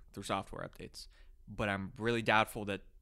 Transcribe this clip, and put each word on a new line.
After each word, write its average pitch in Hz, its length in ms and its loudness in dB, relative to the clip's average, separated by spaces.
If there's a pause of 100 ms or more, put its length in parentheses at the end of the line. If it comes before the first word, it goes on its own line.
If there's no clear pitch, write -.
(140)
through 101 100 -10
software - 420 -4
updates, - 420 -14 (420)
but 107 180 -2
I'm 98 300 -2
really 113 240 2
doubtful 110 440 6
that, 98 160 -2 (200)